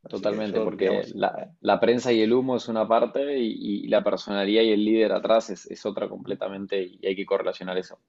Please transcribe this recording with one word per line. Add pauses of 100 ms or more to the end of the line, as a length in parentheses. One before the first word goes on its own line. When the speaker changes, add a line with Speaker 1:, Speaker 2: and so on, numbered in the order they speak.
Speaker 1:
Así
que
Speaker 2:
Totalmente,
Speaker 1:
yo,
Speaker 2:
porque
Speaker 1:
digamos,
Speaker 2:
la,
Speaker 1:
eh,
Speaker 2:
la
prensa
y
el
humo
es
una
parte
y,
y
la
personalidad
y
el
líder
atrás
es,
es
otra
completamente
y
hay
que
correlacionar
eso.